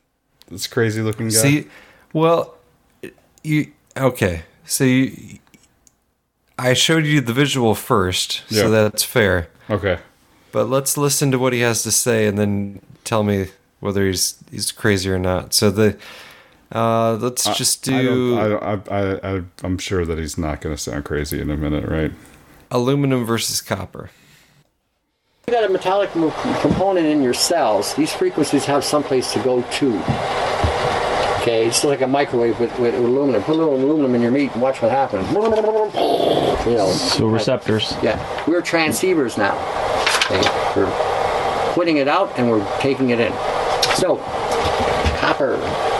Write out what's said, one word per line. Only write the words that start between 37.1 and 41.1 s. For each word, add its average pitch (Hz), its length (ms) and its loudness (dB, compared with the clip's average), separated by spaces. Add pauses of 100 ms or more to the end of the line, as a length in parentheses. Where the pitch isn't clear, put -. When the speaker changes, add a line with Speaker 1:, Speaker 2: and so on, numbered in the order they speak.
Speaker 4:
receptors. 110 760 0
Speaker 3:
yeah, - 440 -2
we're 175 160 2
transceivers 160 760 0
now. 98 180 0 (720)
Okay? - 500 0
We're - 960 -2